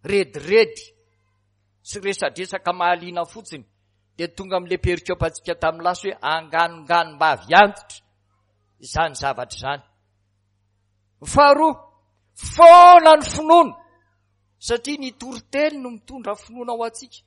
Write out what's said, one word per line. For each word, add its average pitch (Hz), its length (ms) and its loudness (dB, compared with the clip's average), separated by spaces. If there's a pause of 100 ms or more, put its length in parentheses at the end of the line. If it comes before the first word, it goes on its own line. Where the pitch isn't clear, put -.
Rediredy 202 800 -4 (960)
sy - 240 -16
resadresaka 185 680 -8
mahaliana 175 520 -6
fotsiny, 165 400 -20 (520)
dia 170 120 -10
tonga 190 280 -12
amin'ilay 180 280 -8
perikopανtsika 175 720 -8
tamin'ny 165 280 -8
lasa 180 240 -6
hoe 190 120 -12
anganonganom-bavy 160 1400 -4
antitra - 480 0 (800)
izany 156 320 -6
zavatra 127 420 -8
izany. 139 240 -10 (1400)
Faharoa, 285 500 2 (600)
foana 339 800 8
ny 302 160 -8
finoana, 311 440 0 (840)
satria 240 400 -10
ny 254 160 -14
toriteny 277 640 -8
no 254 160 -14
mitondra 214 400 -14
finoana 240 400 -14
ho 233 80 -8
antsika. 226 420 -16